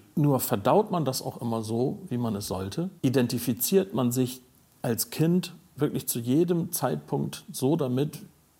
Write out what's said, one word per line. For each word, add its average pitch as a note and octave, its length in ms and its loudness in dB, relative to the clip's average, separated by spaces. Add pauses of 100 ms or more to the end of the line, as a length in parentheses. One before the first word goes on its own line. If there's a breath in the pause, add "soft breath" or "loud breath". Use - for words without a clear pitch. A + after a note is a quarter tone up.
(160)
Nur C#3+ 240 4
verdaut D3 520 2
man E3+ 120 0
das B2+ 180 -2
auch - 200 -8
immer A2+ 200 -2
so, A2+ 380 -2 (100)
wie B2 80 -2
man A#2 180 0
es G#2 120 -6
sollte? G2 420 -4 (120)
Identifiziert C3 920 2
man B2 200 2
sich B2+ 280 -2 (400)
als - 280 -2
Kind E3+ 440 2 (220)
wirklich C3+ 320 -2
zu - 120 -2
jedem E3 520 2
Zeitpunkt C#3+ 800 -2
so C#3+ 240 2
damit, C#3 440 0 (400)